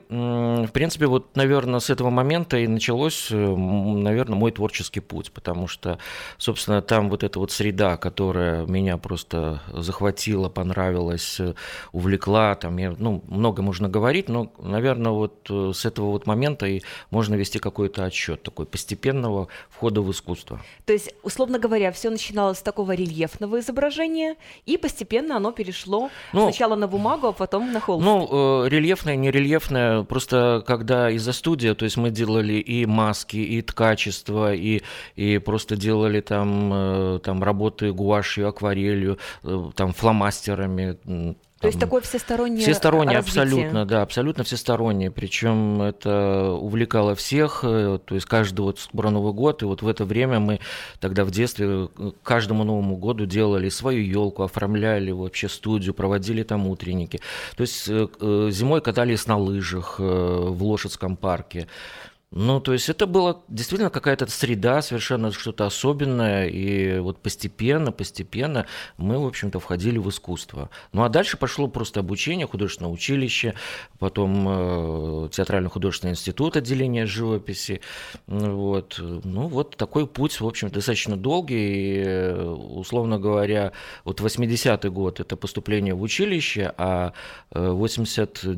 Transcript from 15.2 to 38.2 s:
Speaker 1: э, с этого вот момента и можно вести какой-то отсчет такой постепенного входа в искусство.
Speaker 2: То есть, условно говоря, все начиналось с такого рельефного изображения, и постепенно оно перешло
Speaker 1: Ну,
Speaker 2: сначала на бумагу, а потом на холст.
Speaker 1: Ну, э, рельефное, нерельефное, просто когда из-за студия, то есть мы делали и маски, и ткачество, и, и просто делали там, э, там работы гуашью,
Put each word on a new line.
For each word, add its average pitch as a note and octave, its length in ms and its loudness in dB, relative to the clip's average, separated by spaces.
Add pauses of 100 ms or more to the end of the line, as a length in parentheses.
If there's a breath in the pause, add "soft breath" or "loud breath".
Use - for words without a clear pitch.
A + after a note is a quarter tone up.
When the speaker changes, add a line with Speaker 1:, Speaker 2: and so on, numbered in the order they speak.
Speaker 1:
э, G2 260 0
с - 120 -4
этого G#2 240 -2
вот G2+ 160 -2
момента B2 400 0
и G2 160 -2 (280 loud breath)
можно G#2+ 240 2
вести G2 240 -2
какой-то G2 460 -2
отсчет F2 380 -4
такой - 240 -10
постепенного G#2+ 840 -2 (220 loud breath)
входа G#2+ 320 0
в F#2+ 80 -2
искусство. - 500 -8 (240 loud breath)
Speaker 2:
То - 80 2
есть, G#3 300 0
условно B3 360 0
говоря, A3 340 2
все A3+ 180 -4
начиналось G3+ 480 -2
с - 40 -14
такого G3+ 300 -2
рельефного F3+ 680 -2
изображения, D#4 760 -2 (300 loud breath)
и D4+ 100 0
постепенно C4+ 600 -2
оно G#3 160 0
перешло G3+ 580 -4 (240 loud breath)
Speaker 1:
Ну, G3 80 6
Speaker 2:
сначала A3 340 4
на G#3 120 2
бумагу, A3+ 400 0
а G#3 40 2
потом G#3 400 -2
на A3 80 0
холст. F3 240 0
Speaker 1:
Ну, G3 240 6 (380)
э, - 20 2
рельефное, D#3 480 2
нерельефное, C3+ 880 4
просто A#2+ 600 2
когда A#2+ 440 2
из-за A2+ 220 0
студия, B2 420 2
то A2+ 100 -2
есть G#2+ 120 0
мы A#2+ 140 2
делали G#2+ 440 2
и A#2+ 320 0
маски, G#2+ 500 2
и A2 260 -2
ткачество, G#2+ 920 0
и, G2+ 280 0 (340 loud breath)
и G2+ 220 4
просто G#2 380 -2
делали G#2+ 440 2
там, G2+ 520 0
э, F#2+ 500 0
там F#2 220 -2
работы G#2 480 0
гуашью, G2+ 560 0